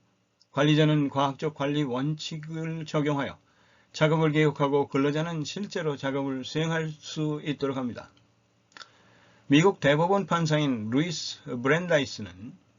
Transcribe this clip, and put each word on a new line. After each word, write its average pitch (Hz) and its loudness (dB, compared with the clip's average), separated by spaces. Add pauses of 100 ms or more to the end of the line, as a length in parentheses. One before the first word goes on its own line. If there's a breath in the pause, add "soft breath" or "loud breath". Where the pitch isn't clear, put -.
(520)
관리자는 151 4
과학적 143 -2
관리 147 -2
원칙을 156 -6
적용하여 143 -2 (540 soft breath)
작업을 156 2
개혁하고 147 2
근로자는 151 0
실제로 170 -6
작업을 139 -4
수행할 160 -2
수 151 -6
있도록 139 -4
합니다. 123 -6 (1400 loud breath)
미국 175 6
대법원 175 4
판사인 151 0
루이스 151 -2 (200)
브랜다이스는 135 -2 (240)